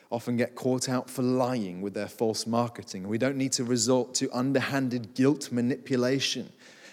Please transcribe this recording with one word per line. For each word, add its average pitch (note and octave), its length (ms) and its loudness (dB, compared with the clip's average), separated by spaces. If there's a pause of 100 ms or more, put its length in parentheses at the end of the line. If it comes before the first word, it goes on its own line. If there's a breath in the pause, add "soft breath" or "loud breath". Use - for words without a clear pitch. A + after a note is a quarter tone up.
(100)
often A#2 260 -2
get A#2 180 0
caught B2+ 360 0
out B2+ 180 -2
for - 140 -4
lying B2 580 0
with G2 140 -6
their G#2 140 -6
false A2 380 -2
marketing. A2+ 640 -2
We G#2+ 80 -2
don't C3 200 0
need C3 160 -2
to C3 120 0
resort B2 520 2
to C3+ 140 -2
underhanded B2 840 0
guilt C#3+ 360 4
manipulation B2 1000 0 (400 loud breath)